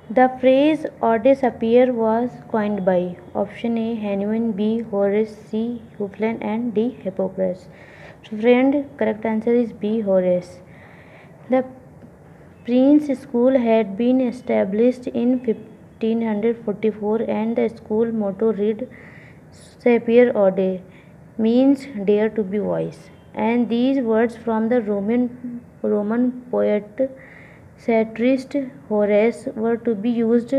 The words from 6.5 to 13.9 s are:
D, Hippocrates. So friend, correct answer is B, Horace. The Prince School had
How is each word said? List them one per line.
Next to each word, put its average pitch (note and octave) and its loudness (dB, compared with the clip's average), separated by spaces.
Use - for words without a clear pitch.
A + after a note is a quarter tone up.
D, A3 0
Hippocrates. F#3+ -4
So A3 -12
friend, C4 4
correct G#3+ -2
answer A3 0
is A#3 -2
B, G#3+ -4
Horace. F#3 0
The B3+ 2
Prince C#4 4
School B3+ 2
had A3 2